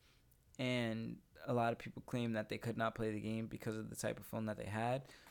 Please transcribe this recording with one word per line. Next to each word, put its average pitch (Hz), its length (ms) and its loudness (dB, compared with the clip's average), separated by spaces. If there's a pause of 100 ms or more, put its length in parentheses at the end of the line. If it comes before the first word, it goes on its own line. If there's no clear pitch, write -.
(580)
And 117 640 0 (240)
a 127 80 2
lot 117 200 6
of - 60 -4
people - 240 -8
claimed 117 340 2
that 107 100 0
they - 100 -2
could 113 200 -2
not 113 180 2
play 113 160 2
the 104 80 -2
game 110 280 0
because 110 280 -4
of 110 140 -4
the 113 80 -8
type - 200 0
of 104 80 -12
phone 113 200 -2
that 107 100 0
they - 120 -4
had. 117 440 0 (200)